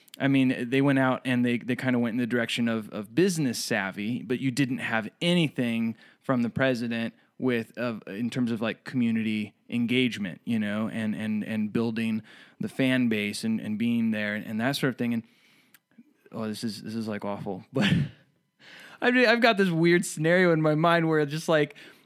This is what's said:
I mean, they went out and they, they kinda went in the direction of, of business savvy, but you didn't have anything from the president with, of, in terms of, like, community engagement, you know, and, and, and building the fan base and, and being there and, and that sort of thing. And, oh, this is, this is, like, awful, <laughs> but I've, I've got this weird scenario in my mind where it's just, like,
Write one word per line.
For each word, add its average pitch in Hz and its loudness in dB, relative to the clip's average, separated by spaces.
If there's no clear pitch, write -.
I 139 0
mean, 131 2
they 135 2
went 139 4
out 127 2
and 123 0
they, 120 0
they 120 -4
kinda 123 0
went 117 0
in 127 -2
the 123 0
direction 117 -2
of, 113 -2
of 107 -10
business 160 0
savvy, 104 -4
but 120 -4
you 135 0
didn't 127 -2
have 110 -4
anything 123 0
from 127 0
the 117 0
president 117 -2
with, 120 -2
of, 117 -6
in 113 -4
terms 120 -2
of, 110 -4
like, 110 -4
community 113 -2
engagement, 117 -2
you 113 -2
know, 104 -2
and, 107 -4
and, 107 -4
and 107 -4
building 113 -2
the 107 -6
fan 127 2
base 107 -2
and, 113 -2
and 107 -6
being 117 0
there 104 -2
and, 104 -8
and 110 -6
that 113 0
sort 135 0
of - -20
thing. 120 -2
And, 113 -4
oh, 110 -6
this 107 -8
is, 107 -6
this 110 -10
is, 113 -6
like, 104 -6
awful, 101 -6
<laughs> - -20
but 104 2
I've, 247 4
I've 233 6
got 226 6
this 196 4
weird 170 4
scenario 170 4
in 156 2
my 151 4
mind 165 4
where 156 2
it's 147 0
just, 160 -6
like, 151 2